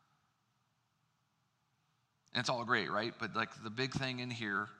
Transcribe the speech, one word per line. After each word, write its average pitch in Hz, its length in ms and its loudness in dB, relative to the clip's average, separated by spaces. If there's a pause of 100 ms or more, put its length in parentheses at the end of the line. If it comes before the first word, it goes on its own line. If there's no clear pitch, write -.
(2250)
And - 80 2
it's 120 80 2
all 120 160 2
great, 107 260 4
right? 110 260 2
But, 107 160 -4
like, 107 300 -2
the 110 60 -6
big 127 240 0
thing 127 260 -2
in 123 100 -4
here, 104 380 0 (120)